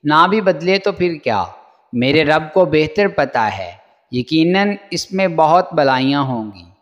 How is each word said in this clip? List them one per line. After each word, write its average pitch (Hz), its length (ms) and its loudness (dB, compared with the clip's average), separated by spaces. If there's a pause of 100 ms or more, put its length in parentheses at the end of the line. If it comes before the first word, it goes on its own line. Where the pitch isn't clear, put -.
ना 156 240 4
भी 214 140 0
बदले 185 380 0
तो 202 140 -2
फिर 170 260 -4
क्या, 107 220 -2 (520)
मेरे 139 320 2
रब 156 280 0
को 185 140 4
बेहतर 156 420 0
पता 131 340 -2
है, 95 260 -6 (420)
यकीनन 175 640 0 (160)
इसमें 185 420 -4
बहुत 165 380 2
भलाइयाँ 139 520 2
होंगी। 107 400 -8 (160)